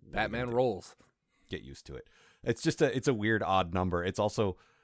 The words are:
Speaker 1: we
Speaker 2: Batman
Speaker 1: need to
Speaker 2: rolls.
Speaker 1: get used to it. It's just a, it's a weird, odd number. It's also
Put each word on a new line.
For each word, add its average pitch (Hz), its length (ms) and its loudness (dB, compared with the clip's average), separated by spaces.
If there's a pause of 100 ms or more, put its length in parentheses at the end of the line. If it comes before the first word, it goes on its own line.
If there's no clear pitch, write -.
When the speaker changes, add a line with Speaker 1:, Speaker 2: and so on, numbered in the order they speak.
Speaker 1:
we 85 60 -16
Speaker 2:
Batman 110 340 -2
Speaker 1:
need 120 60 -6
to 117 40 -2
Speaker 2:
rolls. 120 400 0 (540)
Speaker 1:
get 85 120 -6
used 67 240 -16
to 69 100 -14
it. 60 120 -16 (340)
It's 117 200 -2
just 160 180 0
a, 131 160 2
it's 131 120 0
a 139 40 4
weird, 107 300 2
odd 90 320 2
number. 90 280 0
It's 95 180 -2
also 104 360 0 (280)